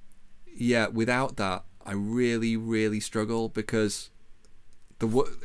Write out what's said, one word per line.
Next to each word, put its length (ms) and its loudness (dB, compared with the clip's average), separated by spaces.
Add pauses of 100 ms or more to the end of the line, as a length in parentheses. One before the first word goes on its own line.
(540)
yeah, 340 4
without 500 0
that, 260 0 (220)
I 80 -6
really, 640 2
really 420 2
struggle 500 0
because 600 0 (920)
the 80 2
w-, 380 4